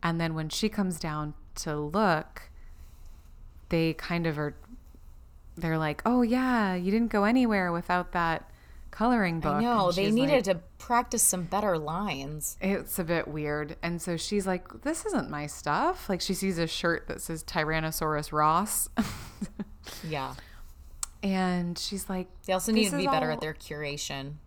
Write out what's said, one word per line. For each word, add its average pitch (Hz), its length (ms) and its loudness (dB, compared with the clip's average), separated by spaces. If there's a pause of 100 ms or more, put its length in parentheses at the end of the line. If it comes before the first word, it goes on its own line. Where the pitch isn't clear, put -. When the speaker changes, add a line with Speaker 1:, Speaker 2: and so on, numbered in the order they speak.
Speaker 1:
and 165 180 0
then 165 140 0
when 156 140 -4
she 214 200 0
comes 185 300 0
down 151 340 -4 (220)
to 156 200 -4
look, 160 760 0 (1200)
they 165 240 4
kind 170 340 -2
of 151 120 0
are, 147 160 -2 (1000)
they're 160 220 0
like, 156 280 0
"Oh, 247 160 6
yeah, 240 540 4
you 180 160 0
didn't 226 200 4
go 208 140 4
anywhere 214 460 4
without 180 420 0
that 165 360 0 (420)
coloring 208 480 4
book." 147 160 2
Speaker 2:
I 147 60 4
know. 226 260 4
Speaker 1:
And 180 100 4
Speaker 2:
They 196 80 4
Speaker 1:
she's 208 80 4
Speaker 2:
needed 262 340 6
Speaker 1:
like, 185 100 4
Speaker 2:
to - 40 -8 (160)
practice 240 460 2
some 180 220 4
better 185 320 2
lines. 151 840 -4
Speaker 1:
It's 190 380 0
a 185 40 2
bit 165 240 2
weird. 147 540 -4
And 170 200 -2
so 170 160 -2
she's 190 300 0
like, - 360 -4
"This 320 220 -2
isn't 269 240 0
my 147 180 -6
stuff." 226 640 0
Like, 180 120 0
she - 120 0
sees 185 260 0
a 165 80 2
shirt - 400 0
that - 140 -6
says 160 220 -8
Tyrannosaurus 156 880 -2
Ross. 156 640 2
<laughs> - 60 -4 (1040)
Speaker 2:
Yeah. 135 300 -4 (880)
Speaker 1:
And 180 560 0
she's - 320 -6
like, 185 180 -4 (180)
Speaker 2:
They 190 80 0
also 185 180 0
Speaker 1:
"This 220 40 4
Speaker 2:
need 220 140 6
to 175 80 -2
Speaker 1:
is 185 40 2
Speaker 2:
be 185 60 2
better 160 200 2
Speaker 1:
all" 156 60 0
Speaker 2:
at 151 80 -4
their 156 120 -4
curation. 143 800 -6 (140)